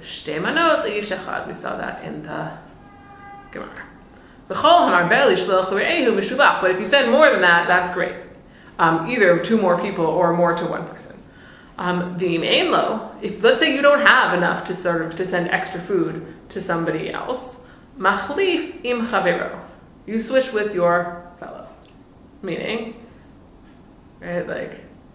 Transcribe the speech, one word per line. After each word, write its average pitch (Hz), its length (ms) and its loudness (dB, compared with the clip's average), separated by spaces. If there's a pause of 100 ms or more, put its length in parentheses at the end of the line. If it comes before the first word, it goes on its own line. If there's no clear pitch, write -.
shtei - 380 -8
manot 302 440 0
leish 208 260 -4
echad." - 440 -8
We - 60 -16
saw - 160 -8
that - 280 -10
in - 180 -10
the 156 280 -8 (1000)
Gemara. - 200 -12 (800)
"V'chol 196 120 -4
hamarbeh 247 720 6
lishloach 185 340 0
l're'ehu 262 420 2
mishubach." 202 480 2
But 185 120 2
if 185 80 -2
you 214 80 -4
send 262 220 4
more 285 200 6
than 202 100 2
that, 180 260 4
that's 180 280 2
great. - 220 -4 (640)
Um, 165 320 2
either 196 340 4
to 220 120 2
more 175 240 2
people 180 240 -4
or 170 300 2
more 170 200 2
to 170 120 -4
one - 220 -6
person. - 280 -18 (640)
Um, 180 400 -4
v'im 165 260 0
ein 294 260 2
lo, 220 420 -2 (100)
if, 202 200 -8
let's 247 180 4
say 302 140 2
you 277 80 -2
don't 285 220 6
have 262 300 6
enough 175 340 0
to 180 140 -6
sort 170 200 0
of, - 140 -8
to 180 120 -4
send 175 220 0
extra 175 360 -4
food - 480 -2 (160)
to 190 120 -8
somebody 165 480 -2
else, - 460 -8 (420)
machlif 285 840 0
im 240 240 -2
chavero. - 500 -2 (480)
You 226 140 -4
switch 254 320 0
with 208 220 -2
your 175 500 0 (160)
fellow. - 280 -16 (720)
Meaning, 196 540 -8 (1200)
right, 175 260 -6
like, - 340 -10 (340)